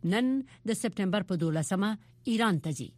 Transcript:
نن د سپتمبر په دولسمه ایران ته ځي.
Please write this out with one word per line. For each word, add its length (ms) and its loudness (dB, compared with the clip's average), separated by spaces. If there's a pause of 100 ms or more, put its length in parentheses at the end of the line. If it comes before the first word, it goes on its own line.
(140)
نن 140 2 (400)
د 140 0
سپتمبر 500 0
په 120 0
دولسمه 460 0 (440)
ایران 340 2
ته 100 -2
ځي. 200 -10